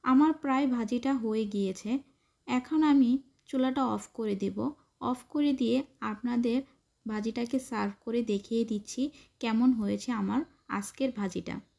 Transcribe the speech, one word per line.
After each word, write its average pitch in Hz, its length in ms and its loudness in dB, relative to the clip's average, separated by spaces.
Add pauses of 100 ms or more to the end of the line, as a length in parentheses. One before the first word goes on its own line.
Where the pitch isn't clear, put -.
আমার 277 300 6
প্রায় 277 340 0
ভাজিটা 240 460 0
হয়ে 220 320 0
গিয়েছে, 202 460 -4 (560)
এখন 254 360 0
আমি 277 280 6 (340)
চুলাটা 262 400 0
অফ 208 180 -2 (100)
করে 214 220 -2
দেব। 196 220 -4 (440)
অফ 247 180 -2 (100)
করে 294 240 2
দিয়ে 247 240 2 (240)
আপনাদের 233 560 -2 (480)
ভাজিটাকে 226 540 -4
সার্ভ 208 420 -4
করে 233 220 -2
দেখিয়ে 226 420 -2
দিচ্ছি 220 360 -6 (380)
কেমন 233 340 4
হয়েছে 208 380 -2
আমার 214 300 0 (260)
আজকের 226 440 -4
ভাজিটা। 190 440 -6 (240)